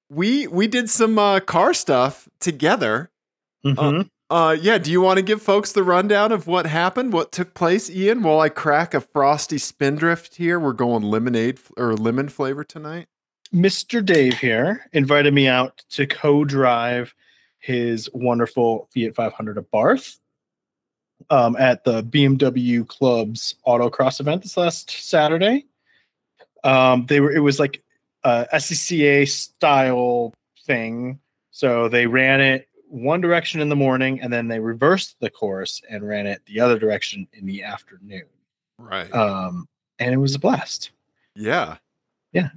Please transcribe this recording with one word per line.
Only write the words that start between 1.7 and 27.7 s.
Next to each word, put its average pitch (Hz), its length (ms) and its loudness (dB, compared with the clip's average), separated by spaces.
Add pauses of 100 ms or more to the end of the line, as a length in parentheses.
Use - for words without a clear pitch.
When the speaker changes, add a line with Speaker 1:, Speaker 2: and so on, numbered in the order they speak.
Speaker 1:
stuff 131 520 0 (140)
together. 151 720 0 (540)
Uh, 139 100 0
Speaker 2:
Mm-hmm. 147 260 0 (300)
Speaker 1:
uh, 160 280 4
yeah, 202 200 2
do 160 120 -4
you 180 120 4
wanna 185 180 4
give 214 220 -2
folks 202 300 0
the 202 100 2
rundown 202 500 2
of 175 140 -4
what 175 200 0
happened, 185 460 -2
what 165 200 -2
took 180 220 -8
place, 180 360 0
Ian, 202 320 0
while 156 180 4
I 156 80 4
crack 156 460 0
a 139 80 0
frosty 147 560 0
spindrift 147 760 -2
here? 170 220 0
We're 143 140 0
going 120 300 0
lemonade 113 560 0
f-, - 180 -20
or 117 200 0
lemon 123 340 -2
flavor 139 340 -6
tonight. 156 440 -16 (440)
Speaker 2:
Mister 190 480 0
Dave 156 380 2
here 135 560 -2
invited 147 400 2
me 135 140 4
out 127 420 -2
to 139 160 -4
co-drive 131 1080 0 (440)
his 120 560 -4
wonderful 117 800 -2
Fiat 113 200 -2
five 113 200 -4
hundred 107 240 -10
Abarth, 143 600 0 (1120)
um, 120 260 4
at 127 280 2
the 113 180 0
B 143 220 2
M 135 140 4
W 123 480 0
Club's 117 680 -2 (120)
autocross 120 540 0
event 151 220 -4
this - 140 -16
last 170 340 -2
Saturday. 175 760 0 (1000)
Um, 127 420 4
they 143 140 2
were, 143 100 4
it 156 100 0
was 143 200 2
like 139 220 -4 (420)